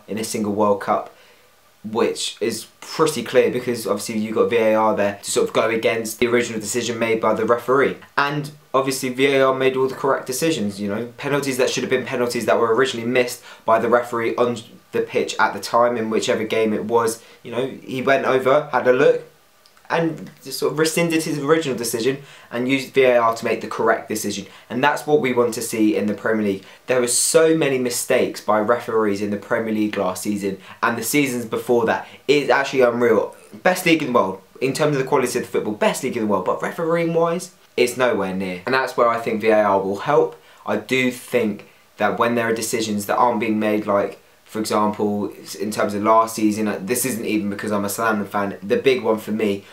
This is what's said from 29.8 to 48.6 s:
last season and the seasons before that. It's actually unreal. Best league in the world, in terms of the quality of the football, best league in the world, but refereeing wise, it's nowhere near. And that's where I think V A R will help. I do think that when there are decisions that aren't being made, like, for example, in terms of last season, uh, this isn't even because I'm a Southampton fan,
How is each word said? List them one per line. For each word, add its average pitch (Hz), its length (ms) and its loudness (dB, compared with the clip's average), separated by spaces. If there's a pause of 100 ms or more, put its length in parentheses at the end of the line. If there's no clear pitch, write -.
last 92 240 -2
season 98 360 -4 (240)
and 113 140 0
the 113 60 -6
seasons 123 420 0
before 117 420 0
that. 98 220 -2 (180)
It's 143 220 4
actually 135 320 2
unreal. 117 560 4 (260)
Best 180 220 2
league 160 180 4
in 123 120 -4
the 117 40 6
world, 95 220 0 (220)
in 131 100 0
terms 151 240 0
of 127 60 0
the 131 60 -6
quality 127 300 2
of 95 60 -2
the - 60 -12
football, 107 240 -2
best 202 280 0
league 120 140 -4
in 113 60 -2
the 107 60 0
world, 95 180 0
but - 160 -2
refereeing 165 500 -2
wise, 170 380 0 (260)
it's 123 220 0
nowhere 101 360 0
near. 92 300 -6
And 127 100 -2
that's 131 220 -2
where 120 120 4
I - 120 0
think 110 220 -4
V 110 60 2
A 107 140 6
R 98 160 2
will 98 200 -2
help. - 420 0 (240)
I 107 120 -2
do 127 340 0
think 110 580 -4 (300)
that 104 200 0
when 117 160 2
there 117 140 0
are 113 60 0
decisions 110 520 -4
that - 100 -2
aren't 117 240 2
being 107 180 0
made, 107 280 0
like, 101 340 0 (240)
for - 140 -10
example, 104 760 0 (260)
in 107 120 -4
terms 107 240 -2
of 101 80 -2
last 113 340 4
season, 107 320 0
uh, 98 100 -2
this 120 280 -4
isn't 113 180 -4
even 101 240 -2
because 107 240 -4
I'm 101 140 -2
a - 20 -4
Southampton 107 400 -2
fan, 101 340 -6